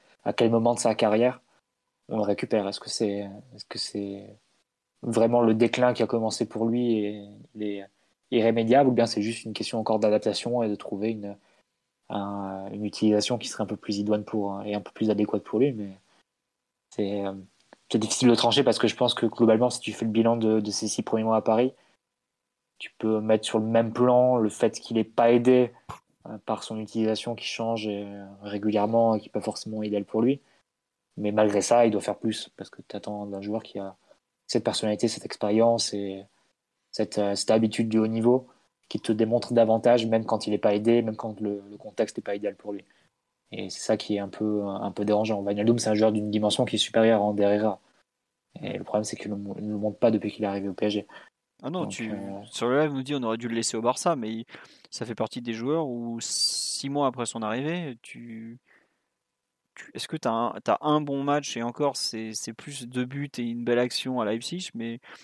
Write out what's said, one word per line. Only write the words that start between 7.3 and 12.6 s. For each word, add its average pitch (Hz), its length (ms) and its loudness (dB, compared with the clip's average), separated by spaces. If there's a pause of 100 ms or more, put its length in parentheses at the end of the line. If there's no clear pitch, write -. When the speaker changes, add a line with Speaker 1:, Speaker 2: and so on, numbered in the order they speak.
Speaker 1:
il 107 80 -8
est 101 240 -6 (440)
irrémédiable, 117 580 4
ou 123 40 4
bien 117 120 4
c'est 104 160 -2
juste 113 240 -4
une 110 80 -8
question 113 260 -6
encore 110 200 0
d'adaptation 110 640 0
et 107 60 0
de 104 60 -2
trouver 104 360 -6
une, 101 260 -10 (720)
un, 98 600 -8